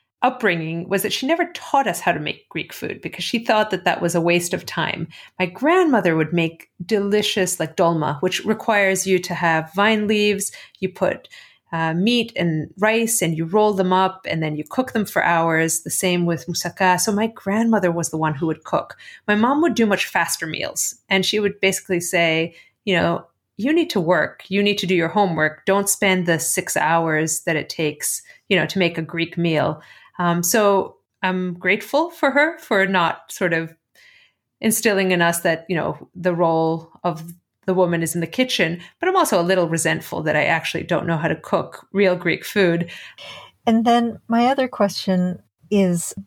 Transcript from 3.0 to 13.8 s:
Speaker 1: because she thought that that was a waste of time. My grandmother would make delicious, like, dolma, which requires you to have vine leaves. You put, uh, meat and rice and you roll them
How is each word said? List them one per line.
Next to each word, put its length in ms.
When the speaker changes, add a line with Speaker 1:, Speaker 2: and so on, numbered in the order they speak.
Speaker 1:
because 220
she 200
thought 280
that 120
that 180
was 140
a 60
waste 320
of 120
time. 440
My 80
grandmother 680
would 160
make 380
delicious, 760
like, 160
dolma, 460
which 240
requires 600
you 140
to 140
have 400
vine 340
leaves. 460
You 100
put, 380
uh, 220
meat 440
and 400
rice 440
and 140
you 80
roll 300
them 180